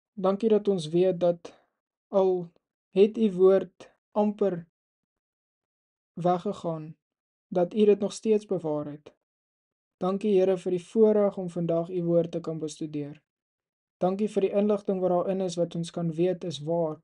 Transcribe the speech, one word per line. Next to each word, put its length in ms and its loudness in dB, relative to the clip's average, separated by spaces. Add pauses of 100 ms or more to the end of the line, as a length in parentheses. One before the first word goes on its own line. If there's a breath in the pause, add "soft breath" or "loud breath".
(140)
dankie 360 -2
dat 180 2
ons 200 -2
weet 320 2
dat 340 -2 (540)
al 420 0 (480)
het 200 6
u 140 2
woord 600 2 (200)
amper 540 -2 (1500)
weggegaan, 840 -4 (520)
dat 260 0
u 120 4
dit 140 4
nog 140 -4
steeds 320 0
bewaar 400 -4
het. 280 -16 (840)
Dankie, 420 0
Here, 180 2
vir 140 -4
die 120 -4
voorreg 540 2
om 120 -6
vandag 400 -2
u 140 -4
woord 280 2
te 80 -6
kan 200 -8
bestudeer. 640 -10 (760)
Dankie 320 0
vir 160 0
die 80 0
inligting 480 0
wat 80 2
daarin 300 0
is, 180 -4
wat 160 -2
ons 160 -6
kan 240 -4
weet 320 0
is 160 -8
waar. 400 -2